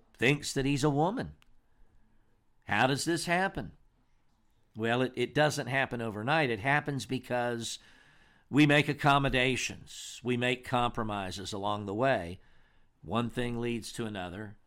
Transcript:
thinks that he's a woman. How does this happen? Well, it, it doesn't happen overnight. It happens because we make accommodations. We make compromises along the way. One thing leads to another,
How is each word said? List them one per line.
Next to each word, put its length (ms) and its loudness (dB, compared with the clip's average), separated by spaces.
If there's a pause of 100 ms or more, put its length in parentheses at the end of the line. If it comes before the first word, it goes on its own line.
(180)
thinks 340 2
that 140 -2
he's 180 2
a 60 4
woman. 420 0 (1300)
How 220 2
does 180 0
this 200 -2
happen? 460 -2 (1040)
Well, 260 2
it, 140 0
it 200 -2
doesn't 320 2
happen 340 -2
overnight. 480 0
It 100 -2
happens 460 0
because 760 -4 (680)
we 160 6
make 220 6
accommodations. 1400 0
We 140 0
make 300 0
compromises 840 -2
along 340 -2
the 80 -4
way. 460 0 (640)
One 280 -2
thing 300 -4
leads 340 -4
to 120 -4
another, 500 -8 (120)